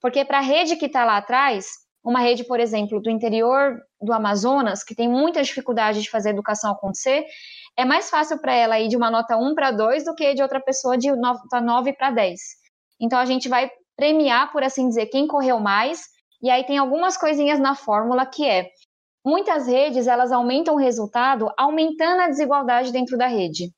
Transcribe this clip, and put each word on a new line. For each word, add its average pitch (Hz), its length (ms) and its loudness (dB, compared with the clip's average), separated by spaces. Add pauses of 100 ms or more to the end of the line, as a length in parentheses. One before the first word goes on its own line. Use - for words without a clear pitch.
Porque 254 220 0
pra 277 160 0
rede 311 380 0
que 302 100 -4
tá 262 160 0
lá 220 140 2
atrás, 240 480 0 (360)
uma 240 180 0
rede, 240 260 2
por 247 120 -2
exemplo, 214 440 -2
do 220 80 -4
interior 233 640 0 (260)
do 214 120 -2
Amazonas, 214 680 0
que - 140 -16
tem 233 140 0
muita 294 340 0
dificuldade 220 580 -2
de 202 80 -6
fazer 214 200 -2
a - 20 0
educação 208 400 -4
acontecer, 262 540 -2 (520)
é 247 60 0
mais 320 260 0
fácil 311 300 0
pra 262 140 -2
ela 226 260 2
ir 226 80 0
de 220 80 0
uma 233 160 0
nota 233 240 0
um 254 180 0
pra 285 180 0
dois 233 340 0
do 320 100 -6
que 294 180 0
de 269 80 0
outra 269 200 -2
pessoa 269 360 -2
de 269 140 0
nota 247 480 -2
nove 240 320 0
pra 269 180 -2
dez. 196 300 -2 (580)
Então, 233 220 0
a 247 60 2
gente 254 240 -2
vai 254 200 0 (280)
premiar, 285 560 2
por 294 100 0
assim 262 240 0
dizer, 226 200 0
quem 269 200 0
correu 262 320 0
mais, 220 440 0 (380)
e 254 80 0
aí 254 140 4
tem 277 140 -2
algumas 320 400 0
coisinhas 294 420 2
na 269 160 2
fórmula 233 500 0
que 294 220 -4
é, 185 220 0 (560)
muitas 320 420 0
redes, 254 400 2
elas 247 240 2
aumentam 262 440 2
o 285 40 2
resultado, 240 760 0
aumentando 320 640 2
a 349 80 2
desigualdade 262 640 0
dentro 254 240 -2
da 247 100 0
rede. 175 500 -4